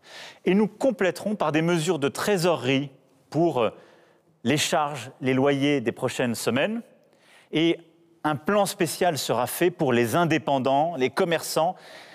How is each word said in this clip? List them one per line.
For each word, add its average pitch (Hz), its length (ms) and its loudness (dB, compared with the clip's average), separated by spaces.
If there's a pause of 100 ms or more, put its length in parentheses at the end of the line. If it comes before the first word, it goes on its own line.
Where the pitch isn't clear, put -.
(460)
Et 175 80 4
nous 208 140 4
compléterons 208 680 -2
par 160 160 -2
des 156 100 2
mesures 165 380 0
de 139 100 0
trésorerie 143 840 0 (380)
pour, 151 300 0
euh, 107 100 2 (760)
les 135 140 2
charges, 143 520 -2 (120)
les 131 120 0
loyers 139 480 2
des 113 120 -2
prochaines 123 420 -4
semaines. 160 460 -2 (720)
Et 165 280 0 (440)
un 151 120 -2
plan 196 300 0
spécial 170 520 -2
sera 123 300 -2
fait 175 240 0
pour 139 220 0
les 120 220 2
indépendants, 147 800 0
les 131 140 0
commerçants, 170 640 -2 (400)